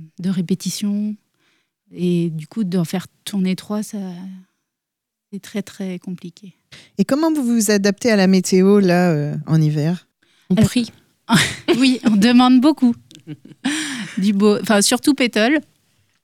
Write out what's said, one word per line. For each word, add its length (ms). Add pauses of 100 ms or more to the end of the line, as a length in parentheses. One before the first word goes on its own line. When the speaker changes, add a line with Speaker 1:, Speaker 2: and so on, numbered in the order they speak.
(200)
Speaker 1:
de 100
répétition. 880 (800)
Et 360
du 160
coup, 160
d'en 200
faire 240 (180)
tourner 300
trois, 280
ça, 140 (1300)
c'est 100
très, 200
très 380
compliqué. 540 (440)
Speaker 2:
Et 80
comment 260
vous 120
vous 280
adaptez 400
à 40
la 120
météo, 520
là, 320
euh, 240 (120)
en 140
hiver ? 460 (420)
Speaker 3:
On 60
Speaker 1:
Alors, 140
Speaker 3:
prie. 220 (380)
Speaker 1:
<laughs> 480
oui, 280
on 100
demande 440
beaucoup. 360 (1200)
Du 160
beau, 280
enfin, 200
surtout 320
Pétole, 460 (640)